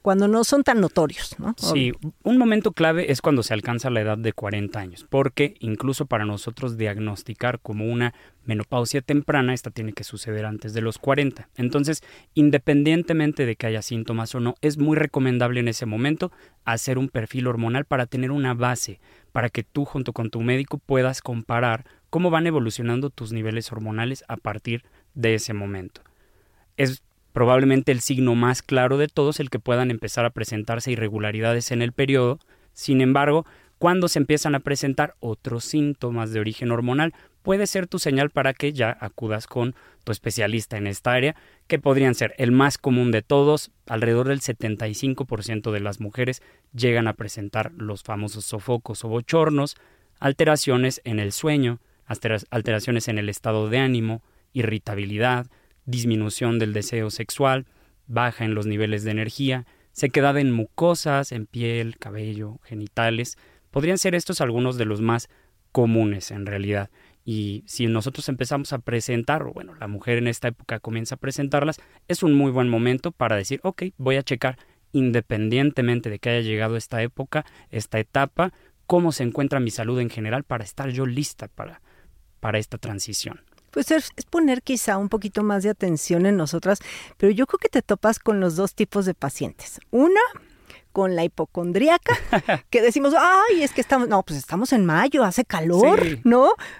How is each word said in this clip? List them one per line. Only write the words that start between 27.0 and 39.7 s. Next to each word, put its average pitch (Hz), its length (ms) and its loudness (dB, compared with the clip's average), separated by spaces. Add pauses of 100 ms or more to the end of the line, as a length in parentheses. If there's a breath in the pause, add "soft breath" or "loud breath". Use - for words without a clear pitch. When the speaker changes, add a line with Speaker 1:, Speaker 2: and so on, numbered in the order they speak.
Speaker 2:
probablemente 131 580 4
el 127 80 2
signo 127 340 2
más 120 300 2
claro 131 340 2
de 147 100 2
todos 147 320 0
el 139 120 -6
que 120 80 -4
puedan 123 320 0
empezar 117 340 -2
a 120 60 -2
presentarse 113 600 -6
irregularidades 110 760 -2
en 120 140 0
el 120 80 -2
periodo. 135 480 2 (340 soft breath)
Sin 135 260 2
embargo, 143 460 4 (320 soft breath)
cuando 175 300 2
se - 100 -2
empiezan 147 380 2
a 139 60 -2
presentar 143 580 -2
otros 117 440 -6
síntomas 123 680 -2
de 110 80 -2
origen 110 320 -2
hormonal, 123 420 0 (300 soft breath)
puede 196 240 0
ser 190 180 -4
tu 180 140 -6
señal 139 320 0
para 135 220 0
que 147 200 -4
ya 123 260 -2
acudas 107 460 -6
con 123 300 -4 (280 soft breath)